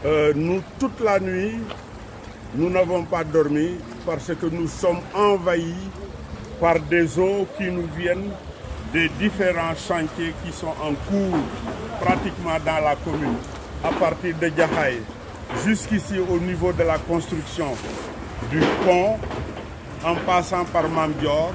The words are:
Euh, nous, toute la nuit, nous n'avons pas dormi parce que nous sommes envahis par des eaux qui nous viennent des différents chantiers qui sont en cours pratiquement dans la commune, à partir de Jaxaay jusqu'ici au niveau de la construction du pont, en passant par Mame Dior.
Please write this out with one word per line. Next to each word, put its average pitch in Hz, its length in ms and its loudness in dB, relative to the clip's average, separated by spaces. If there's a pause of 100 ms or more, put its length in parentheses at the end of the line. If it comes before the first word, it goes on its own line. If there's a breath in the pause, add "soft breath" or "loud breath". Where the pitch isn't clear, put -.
Euh, 151 300 4
nous, 170 260 2 (180)
toute 262 200 0
la 208 200 4
nuit, 190 380 -2 (960)
nous 156 160 2
n'avons 180 340 4
pas 170 200 0
dormi 151 480 4 (340)
parce 156 220 -2
que 170 180 -2
nous 165 220 0
sommes 175 320 2 (160)
envahis 185 760 2 (720)
par 170 180 6
des 156 380 2
eaux 190 300 2 (100)
qui 185 140 -2
nous 175 160 -2 (100)
viennent 180 320 0 (640)
des 165 160 4 (100)
différents 180 560 2
chantiers 165 580 -2 (120)
qui 170 60 -6
sont - 160 -6
en 151 260 -2 (160)
cours 196 300 2 (600)
pratiquement 180 640 0
dans 160 200 0
la 147 120 4
commune, 143 420 -2 (460)
à 160 80 0
partir 165 460 0
de 165 180 0
Jaxaay 147 460 2 (640)
jusqu'ici 202 540 0
au 180 180 2
niveau 175 360 0
de 170 100 2
la 160 160 4
construction 160 680 -2 (840)
du 151 80 0 (260)
pont, 190 320 6 (880)
en 170 100 2 (100)
passant 180 400 2
par 165 240 2
Mame 160 240 2
Dior. 151 420 2